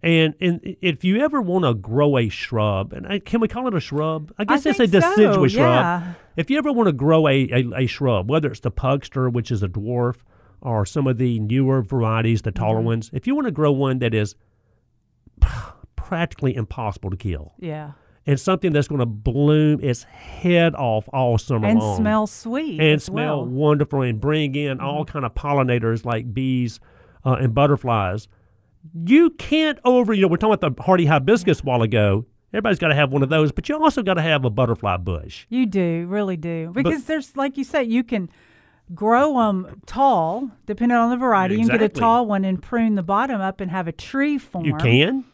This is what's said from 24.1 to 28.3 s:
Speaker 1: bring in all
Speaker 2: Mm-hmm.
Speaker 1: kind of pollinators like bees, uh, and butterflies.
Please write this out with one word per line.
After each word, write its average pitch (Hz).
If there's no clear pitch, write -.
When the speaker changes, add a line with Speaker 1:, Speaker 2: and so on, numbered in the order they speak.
Speaker 1:
bring 147
in 143
all 143
Speaker 2:
Mm-hmm. -
Speaker 1:
kind 139
of 113
pollinators 123
like 120
bees, 127
uh, 131
and 127
butterflies. 113